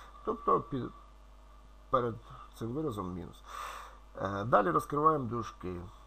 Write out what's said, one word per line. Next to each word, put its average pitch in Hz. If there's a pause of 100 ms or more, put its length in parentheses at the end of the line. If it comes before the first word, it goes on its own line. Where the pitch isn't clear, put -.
(260)
Тобто -
під, 123 (1080)
перед 120 (400)
цим 113
виразом 113
мінус. - (800)
Е, 101
далі 175
розкриваємо 151
дужки. 104 (260)